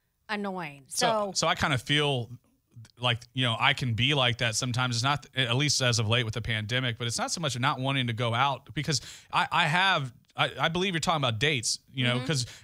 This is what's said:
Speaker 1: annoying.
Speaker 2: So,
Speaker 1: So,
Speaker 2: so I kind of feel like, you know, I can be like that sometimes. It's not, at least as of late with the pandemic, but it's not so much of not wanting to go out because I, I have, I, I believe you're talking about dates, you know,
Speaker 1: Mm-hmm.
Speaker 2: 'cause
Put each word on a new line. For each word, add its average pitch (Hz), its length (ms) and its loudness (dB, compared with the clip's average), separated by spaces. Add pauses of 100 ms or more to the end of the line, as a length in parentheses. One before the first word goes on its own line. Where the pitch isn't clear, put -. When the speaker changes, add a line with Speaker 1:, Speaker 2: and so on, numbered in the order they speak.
(280)
Speaker 1:
annoying. 185 600 -6
Speaker 2:
So, - 180 0
Speaker 1:
So, 214 300 2
Speaker 2:
so 165 120 2
I 175 60 4
kind 170 220 2
of 117 80 -2
feel 143 480 0 (680)
like, 120 200 0 (140)
you 131 100 -2
know, 117 160 0
I 135 140 4
can 123 200 -2
be 123 220 2
like 120 240 2
that 117 160 0
sometimes. 123 400 0
It's 117 80 -2
not, 139 320 0
at 123 200 0
least 143 260 2
as 120 180 2
of 107 100 0
late 120 160 2
with 110 80 -6
the 120 80 -6
pandemic, 117 560 -2
but 120 100 -6
it's - 120 -4
not 254 120 -2
so - 80 -6
much 143 160 -2
of 120 60 -4
not 135 180 0
wanting 135 280 0
to 117 60 -2
go 117 200 -2
out 131 400 -2
because 143 260 -2 (320)
I, 165 200 2
I 170 140 4
have, 165 460 2 (240)
I, 143 240 0
I 156 100 2
believe 180 260 -2
you're 160 40 0
talking 160 240 0
about 113 160 0
dates, 143 400 0 (140)
you 127 100 -2
know, 123 140 2
Speaker 1:
Mm-hmm. 127 80 -4
Speaker 2:
'cause 135 200 0 (180)